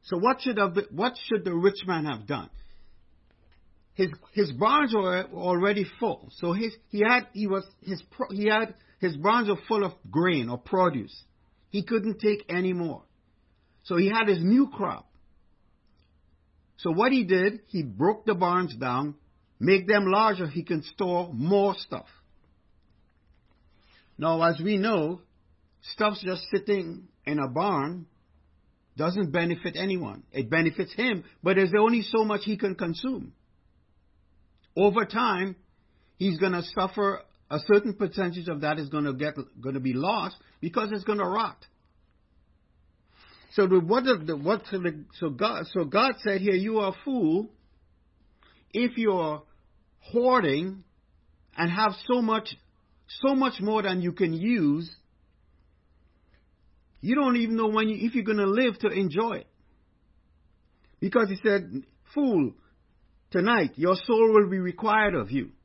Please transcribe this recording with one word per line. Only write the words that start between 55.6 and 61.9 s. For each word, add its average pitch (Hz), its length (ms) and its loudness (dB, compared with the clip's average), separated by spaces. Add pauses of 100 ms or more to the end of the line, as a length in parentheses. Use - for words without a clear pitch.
You 202 140 0
don't 269 220 4
even 226 200 0
know 226 120 0
when 214 220 2
you, 214 180 -2
if 226 80 -4
you're 233 80 0
gonna 208 240 0
live 226 320 2
to 220 80 -2
enjoy 196 460 0
it." - 140 -10 (1500)
Because 196 300 2
he 190 140 -4
said, 190 400 0 (320)